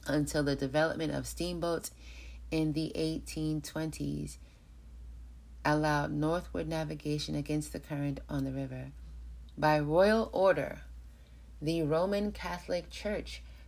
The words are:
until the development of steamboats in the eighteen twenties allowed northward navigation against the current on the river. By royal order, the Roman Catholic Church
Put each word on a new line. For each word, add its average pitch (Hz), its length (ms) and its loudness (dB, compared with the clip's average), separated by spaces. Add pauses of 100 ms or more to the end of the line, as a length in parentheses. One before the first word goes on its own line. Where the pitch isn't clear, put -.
until 147 380 2
the 139 140 2
development 151 560 2
of 131 140 -4
steamboats 170 640 -2 (600)
in 156 220 2
the 156 200 0
eighteen 156 680 -2
twenties 147 760 -4 (1300)
allowed 151 480 4
northward 160 560 0
navigation 151 680 -2
against 151 360 -2
the - 80 -6
current 143 480 -2
on 139 160 -2
the 135 80 -2
river. 131 400 -6 (640)
By 151 220 8
royal 190 540 6
order, 180 480 4 (800)
the 160 220 2
Roman 202 500 2
Catholic 180 560 -4
Church - 540 -6 (240)